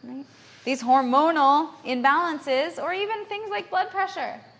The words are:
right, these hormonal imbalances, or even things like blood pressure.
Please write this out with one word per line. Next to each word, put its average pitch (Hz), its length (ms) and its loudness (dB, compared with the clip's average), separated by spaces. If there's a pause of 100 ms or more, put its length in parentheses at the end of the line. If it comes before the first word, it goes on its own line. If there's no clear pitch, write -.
right, 262 200 -12 (400)
these 254 180 -2
hormonal 277 880 4 (140)
imbalances, 285 960 0
or 330 100 -4
even 415 340 -4
things 415 240 -10
like 392 200 -8
blood 370 200 -2
pressure. 370 500 -6 (200)